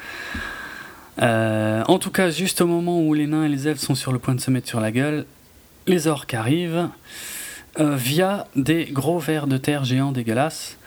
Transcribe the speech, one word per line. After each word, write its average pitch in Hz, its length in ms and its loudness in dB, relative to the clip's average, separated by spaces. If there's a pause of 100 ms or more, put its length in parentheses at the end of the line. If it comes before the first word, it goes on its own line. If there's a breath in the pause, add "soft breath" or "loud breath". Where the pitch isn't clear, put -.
(1200 loud breath)
Euh, 110 680 2
en 185 120 4
tout 190 120 -6
cas, 185 180 2
juste 170 320 0
au 175 60 4
moment 170 340 2
où 156 120 4
les 151 140 2
nains 156 180 2
et 151 40 2
les 143 180 -2
elfes 147 120 0
sont - 160 0
sur 131 160 -4
le 127 80 0
point 131 160 0
de 123 60 -2
se - 100 0
mettre 127 160 0
sur 120 120 -4
la 110 120 0
gueule, 147 340 0 (600)
les 175 200 4
orques 147 260 0
arrivent, 165 560 0 (920 loud breath)
euh, 151 160 4
via 170 600 0
des 147 300 2
gros 143 340 0
vers 151 280 -2
de 135 100 2
terre 143 260 0
géants 131 280 2
dégueulasses. 127 760 -2